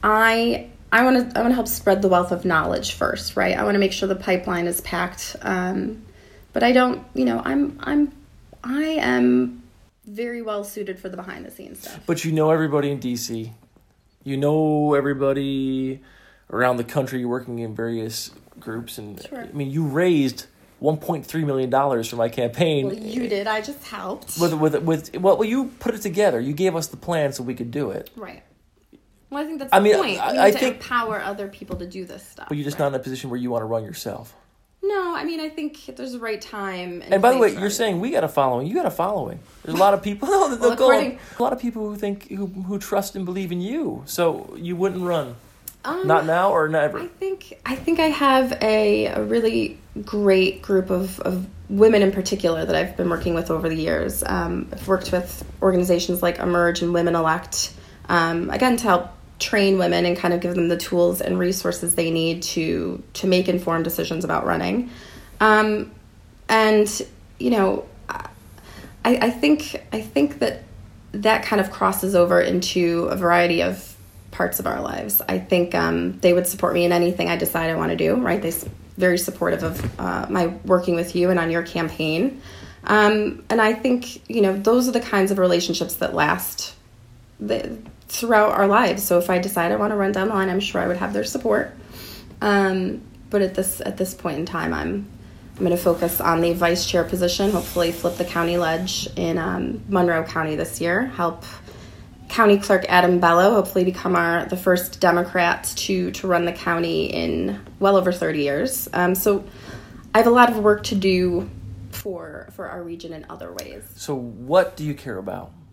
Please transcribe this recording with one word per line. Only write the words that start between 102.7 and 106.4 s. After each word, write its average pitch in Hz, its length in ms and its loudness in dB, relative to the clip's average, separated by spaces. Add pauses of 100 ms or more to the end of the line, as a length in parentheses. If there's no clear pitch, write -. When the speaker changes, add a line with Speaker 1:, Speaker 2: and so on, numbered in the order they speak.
Speaker 1:
Adam 180 320 6
Bello 175 300 6
hopefully 190 340 2
become 185 320 0
our, 170 300 0
the 185 100 -4
first 180 440 0
Democrat 175 760 2
to, 185 360 -2
to - 140 -8
run 175 200 2